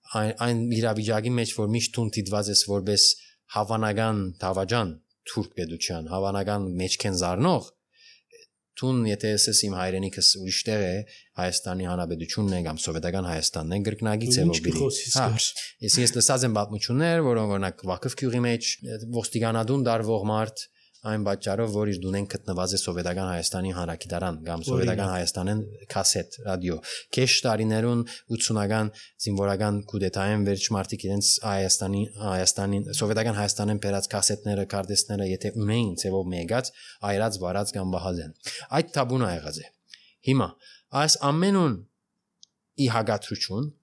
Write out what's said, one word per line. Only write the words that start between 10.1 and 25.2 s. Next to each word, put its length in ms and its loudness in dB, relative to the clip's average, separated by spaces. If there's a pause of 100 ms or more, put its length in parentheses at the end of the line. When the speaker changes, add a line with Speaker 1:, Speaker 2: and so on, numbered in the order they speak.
Speaker 1:
ուրիշ 260 -4
տեղ 200 0
է, 140 0 (380)
Հայաստանի 560 -2
Հանրապետությունն 680 -2
է 60 0
կամ 180 -4
սովետական 480 -2
Հայաստանն 480 -2
է», 60 0
կրկնակի 480 -2
Speaker 2:
Ինչ 60 4
Speaker 1:
ձևով 200 4
լինի։ 180 0
Speaker 2:
կխոսիս 460 0
Speaker 1:
Հա, 80 4
Speaker 2:
գար։ 200 2 (320)
Speaker 1:
ես, 200 2
ես 160 2
լսած 320 4
եմ 100 2
պատմություններ, 680 2
որոնք, 320 2
օրինակ, 300 -2
Վակուֆ 320 -4
գյուղի 260 0
մեջ, 300 0 (360)
որդիկանադուն 800 0
դարվող 400 2
մարդ, 400 -2 (300)
այն 260 -2
պատճառով, 460 0
որ 200 0
իր 100 -2
դունեն 260 -2
գտնված 460 -4
է 80 0
սովետական 500 -2
Հայաստանի 420 -2
հանրագիտարան 680 -4
կամ 200 -6
Speaker 2:
Օրինակ։ 80 -8
Speaker 1:
սովետական 440 0
Հայաստանեն 500 -2 (240)